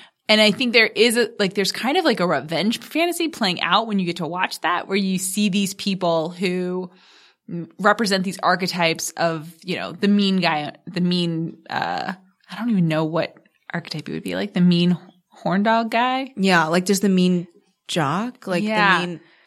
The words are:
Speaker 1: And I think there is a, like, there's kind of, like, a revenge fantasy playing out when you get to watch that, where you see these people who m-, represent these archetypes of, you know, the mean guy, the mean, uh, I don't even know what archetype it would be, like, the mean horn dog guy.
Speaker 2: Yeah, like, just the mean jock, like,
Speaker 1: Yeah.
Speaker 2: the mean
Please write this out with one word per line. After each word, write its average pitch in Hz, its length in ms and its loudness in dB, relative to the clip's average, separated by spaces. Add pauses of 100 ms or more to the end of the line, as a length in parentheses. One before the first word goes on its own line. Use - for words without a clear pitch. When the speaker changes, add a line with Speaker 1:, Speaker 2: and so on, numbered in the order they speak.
(280)
Speaker 1:
And 214 140 4
I 214 80 6
think 226 240 -2
there 226 140 6
is 220 300 2
a, 233 200 2
like, 196 160 0
there's 190 180 0
kind 262 260 -2
of, 370 80 2
like, 240 140 2
a 180 60 2
revenge 160 540 0
fantasy 339 480 -2
playing 190 340 -2
out 196 240 2
when 214 140 -2
you 185 80 0
get 170 80 -4
to 170 120 -4
watch 180 340 -4
that, 170 260 0
where 196 100 0
you 190 220 0
see 208 300 0
these 196 260 -2
people 175 560 0
who 180 580 -4 (580)
m-, 170 300 -10
represent 202 460 2
these 185 180 -6
archetypes 175 680 0
of, 165 420 -4 (100)
you 180 120 -6
know, 92 160 -6
the 175 160 -2
mean 202 300 2
guy, 160 340 0 (160)
the 175 140 -4
mean, 170 560 -2 (120)
uh, - 440 -4 (360)
I 185 80 -14
don't 233 140 -2
even 185 160 2
know 160 180 0
what 160 320 -4 (340)
archetype 160 380 -8
it - 40 -8
would 160 100 -8
be, 180 100 -8
like, 202 220 -6
the 190 60 2
mean 175 360 4 (320)
horn 180 320 -2
dog 226 300 2
guy. 254 440 -2
Speaker 2:
Yeah, 185 300 4
like, 175 220 2
just 196 160 2
the 208 60 4
mean 180 380 2 (400)
jock, 180 600 -4
like, 185 160 -2
Speaker 1:
Yeah. 208 380 4
Speaker 2:
the 175 60 -2
mean 175 120 -8 (280)